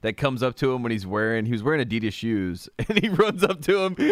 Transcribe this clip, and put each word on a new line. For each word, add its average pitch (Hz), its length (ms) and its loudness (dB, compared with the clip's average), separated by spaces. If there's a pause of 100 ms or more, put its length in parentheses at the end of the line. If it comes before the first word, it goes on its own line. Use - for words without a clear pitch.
that 110 160 -4
comes 131 240 0
up 127 140 0
to 131 180 2
him 127 80 -2
when 117 100 0
he's 101 140 -2
wearing, 110 400 0
he 120 60 0
was 107 100 0
wearing 147 240 2
Adidas 110 260 0
shoes, 98 560 -2 (100)
<laughs> - 100 -4
and 214 100 2
he 226 100 0
runs 196 340 2
up 190 200 0
to 196 220 2
him, 185 120 -2 (160)